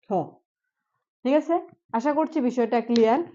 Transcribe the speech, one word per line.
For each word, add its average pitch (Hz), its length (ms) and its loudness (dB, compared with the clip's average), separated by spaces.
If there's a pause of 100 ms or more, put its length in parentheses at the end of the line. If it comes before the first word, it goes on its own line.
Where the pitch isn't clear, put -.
ঠ। - 80 -20 (1160)
ঠিক 254 100 0
আছে, 302 200 2 (380)
আশা 233 200 -2
করছি 311 280 -2
বিষয়টা 240 400 0
ক্লিয়ার। 233 400 2 (140)